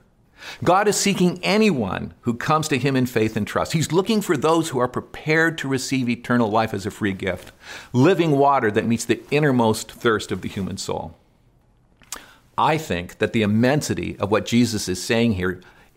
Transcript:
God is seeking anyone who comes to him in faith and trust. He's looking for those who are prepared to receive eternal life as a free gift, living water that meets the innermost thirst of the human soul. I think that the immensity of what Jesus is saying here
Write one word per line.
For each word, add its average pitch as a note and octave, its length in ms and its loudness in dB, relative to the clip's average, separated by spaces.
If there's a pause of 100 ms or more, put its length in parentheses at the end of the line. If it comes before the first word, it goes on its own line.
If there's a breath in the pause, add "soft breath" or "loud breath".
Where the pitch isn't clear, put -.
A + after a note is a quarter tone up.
(640 loud breath)
God F#3+ 240 4
is G3+ 80 2
seeking F3+ 480 2
anyone C3 800 0
who A#2+ 120 -2
comes D3+ 360 -2
to C#3 80 0
him C3+ 180 0
in B2+ 120 2
faith A2 280 0
and G2+ 100 -4
trust. - 280 -2
He's D#3 180 -2
looking G3 300 2
for E3 160 0
those D#3+ 320 2
who B2+ 100 -4
are B2 80 0
prepared D#3+ 680 -2
to C#3+ 100 -6
receive C3 400 -2
eternal A#2+ 420 0
life A2 240 0
as G2+ 120 -4
a G2 60 -6
free G2+ 220 -2
gift, F#2 380 -6 (400 loud breath)
living D#3 400 4
water C#3 400 4
that G2+ 140 0
meets A2+ 200 0
the A2+ 160 -2 (100)
innermost B2+ 600 2
thirst G#2+ 400 0
of F#2 100 -6
the G2 60 -8
human F#2+ 300 -8
soul. - 400 -8 (1400 loud breath)
I C#3+ 200 2
think F2+ 400 -6
that - 160 -2
the A2+ 80 2
immensity G#2+ 760 0
of G2+ 140 -2
what G#2 140 2
Jesus A2+ 420 0
is F#2 160 -4
saying A#2 300 2
here F2+ 280 -4 (360 soft breath)